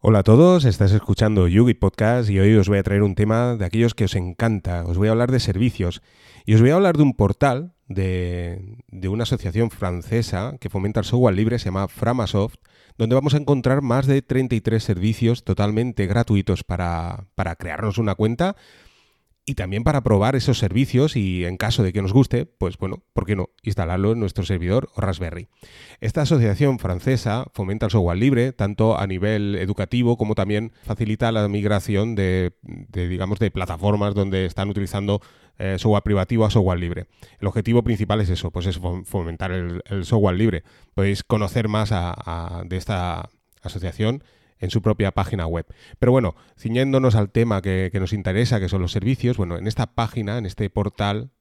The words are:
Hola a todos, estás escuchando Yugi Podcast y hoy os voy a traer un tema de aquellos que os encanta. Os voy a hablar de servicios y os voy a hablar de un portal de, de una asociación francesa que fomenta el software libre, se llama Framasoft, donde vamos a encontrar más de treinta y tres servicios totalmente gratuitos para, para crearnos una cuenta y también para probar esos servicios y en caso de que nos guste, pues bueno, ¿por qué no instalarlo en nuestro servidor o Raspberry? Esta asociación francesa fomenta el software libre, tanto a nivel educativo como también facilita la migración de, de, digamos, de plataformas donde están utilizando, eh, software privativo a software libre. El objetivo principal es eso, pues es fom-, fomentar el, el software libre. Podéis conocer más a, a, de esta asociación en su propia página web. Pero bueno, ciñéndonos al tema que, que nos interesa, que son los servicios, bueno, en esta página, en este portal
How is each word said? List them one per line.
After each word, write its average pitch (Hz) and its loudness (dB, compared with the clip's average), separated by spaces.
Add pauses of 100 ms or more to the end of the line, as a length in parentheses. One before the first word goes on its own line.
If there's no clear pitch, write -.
Hola 107 6
a 95 4
todos, 160 8
estás 98 4
escuchando 104 4
Yugi 107 6
Podcast 110 0
y 98 2
hoy 107 6
os 98 4
voy 101 2
a 98 0
traer 101 0
un 98 0
tema 113 0
de 104 -4
aquellos 113 0
que 104 0
os 95 -2
encanta. 90 -2
Os 85 -2
voy 104 2
a 110 2
hablar 120 2
de 127 2
servicios 98 -2 (420)
y 110 4
os 110 8
voy 123 8
a 160 4
hablar 180 4
de 147 6
un 131 4
portal 131 0 (120)
de, 92 -6 (100)
de 95 -10
una 107 -2
asociación 110 -2
francesa 101 -4
que - -8
fomenta 104 -2
el 107 -2
software 120 2
libre, 110 0
se - -8
llama 95 -2
Framasoft, 113 -2 (420)
donde 113 2
vamos 135 4
a - 4
encontrar 139 2
más 135 0
de 139 2
treinta 123 0
y 107 0
tres 110 0
servicios 113 0
totalmente 104 -2
gratuitos 101 0
para, 87 -6
para 90 -4
crearnos 92 -6
una 104 0
cuenta 120 0 (880)
y - -8
también 101 -4
para 139 -2
probar 113 4
esos 127 2
servicios 123 2
y 92 0
en 90 -4
caso 110 0
de 92 2
que 101 0
nos 95 -2
guste, 127 4
pues - -6
bueno, 98 -8 (100)
¿por 95 -2
qué 104 -2
no 95 -4 (140)
instalarlo 95 0
en 117 -2
nuestro 98 -4
servidor 92 -2
o 98 -6
Raspberry? 87 -6 (520)
Esta 110 -2
asociación 127 2
francesa 110 -2
fomenta 104 -4
el 95 -2
software 90 2
libre, 127 2
tanto 104 0
a 98 -2
nivel 101 -2
educativo 110 0
como 107 -2
también 104 -2 (140)
facilita 110 -2
la 104 0
migración 104 0
de, 92 0
de, - -8
digamos, 92 -4
de 104 2
plataformas 98 -2
donde 95 0
están 98 -4
utilizando, 101 -2 (380)
eh, 95 -4
software 104 2
privativo 107 2
a 104 2
software 92 2
libre. 87 -8 (320)
El 101 -2
objetivo 113 2
principal 107 0
es 92 0
eso, 85 -4
pues 90 -4
es 95 -4
fom-, 90 -6
fomentar 87 -6
el, 90 -6
el 98 -6
software 101 2
libre. 101 2 (320)
Podéis 98 -2
conocer 107 -2
más 107 -2
a, 87 -2
a, 85 -10
de 87 -8
esta 90 -6 (320)
asociación 107 -4 (360)
en 90 -6
su 110 0
propia 101 0
página 92 -4
web. 82 -4 (320)
Pero 120 4
bueno, 123 2 (200)
ciñéndonos 127 2
al 104 2
tema 113 0
que, 92 -2
que 101 -4
nos 92 -2
interesa, 101 0
que 92 -2
son 95 -2
los 87 -2
servicios, 120 -2
bueno, 87 -4
en 92 -6
esta 113 -4
página, 110 -4
en 107 -6
este 95 -6
portal 104 -4 (100)